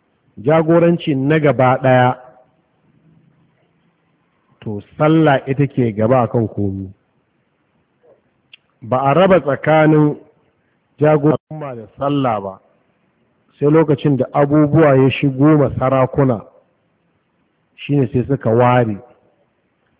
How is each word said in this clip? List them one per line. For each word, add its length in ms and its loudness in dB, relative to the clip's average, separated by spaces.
jagoranci 720 0
na 240 -2
gaba 440 2
ɗaya 320 2
to 200 -10
sallah 500 2
ita 200 -2
ke 280 -4
gaba 320 0
akan 200 -2
komi. 400 -8
Ba 160 -4
a 20 2
raba 280 4
tsakanin 720 0
jagoranci 600 -2
da 120 -18
sallah 440 -4
ba, 180 -14
sai 120 0
lokacin 460 2
da 160 -2
abubuwa 640 2
ya 160 4
shigo 460 0
ma 120 0
sarakuna, 680 -2
shine 360 -2
sai 160 -2
suka 220 -4
ware. 500 2